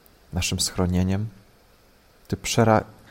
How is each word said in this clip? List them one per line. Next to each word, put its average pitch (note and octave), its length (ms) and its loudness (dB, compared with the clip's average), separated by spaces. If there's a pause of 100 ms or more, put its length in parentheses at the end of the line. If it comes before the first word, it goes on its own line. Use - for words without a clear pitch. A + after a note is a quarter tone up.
(320)
naszym F2+ 280 -2
schronieniem. F#2 680 0 (1000)
Ty G3 80 -4
przera-, A2 480 2 (260)